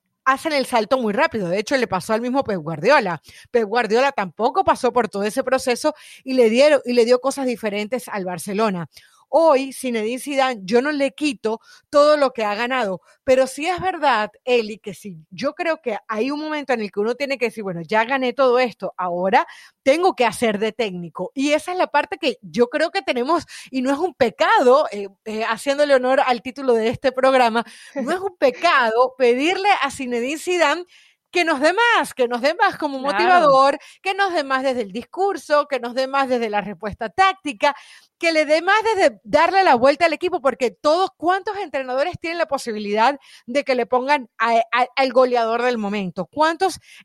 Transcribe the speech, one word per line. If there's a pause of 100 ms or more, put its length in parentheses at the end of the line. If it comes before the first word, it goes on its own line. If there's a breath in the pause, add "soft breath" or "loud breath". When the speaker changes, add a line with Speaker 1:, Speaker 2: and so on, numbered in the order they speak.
(240)
Speaker 1:
hacen
el
salto
muy
rápido.
De
hecho,
le
pasó
al
mismo
Pep
Guardiola. (300 loud breath)
Pep
Guardiola
tampoco
pasó
por
todo
ese
proceso (280 loud breath)
y
le
dieron,
y
le
dio
cosas
diferentes
al
Barcelona. (440 soft breath)
Hoy,
Zinedine
Zidane,
yo
no
le
quito (300 soft breath)
todo
lo
que
ha
ganado, (220 soft breath)
pero
sí
es
verdad, (120)
Eli,
que
si (120)
yo
creo
que
hay
un
momento
en
el
que
uno
tiene
que
decir,
"Bueno,
ya
gané
todo
esto,
ahora (380 loud breath)
tengo
que
hacer
de
técnico".
Y
esa
es
la
parte
que
yo
creo
que
tenemos, (240 loud breath)
y
no
es
un
pecado,
eh, (160)
eh,
haciéndole
honor
al
título
de
este
programa, (300 loud breath)
no
es
un
pecado
pedirle (140)
a
Zinedine
Zidane (440 soft breath)
que
nos
dé
más,
que
nos
dé
más
como
Speaker 2:
Claro.
Speaker 1:
motivador, (240 loud breath)
que
nos
dé
más
desde
el
discurso,
que
nos
dé
más
desde
la
respuesta
táctica, (420 loud breath)
que
le
dé
más
desde
darle
la
vuelta
al
equipo,
porque
todos,
¿cuántos
entrenadores
tienen
la
posibilidad (280 loud breath)
de
que
le
pongan
a, (160)
a, (100)
al
goleador
del
momento?
¿Cuántos (260 loud breath)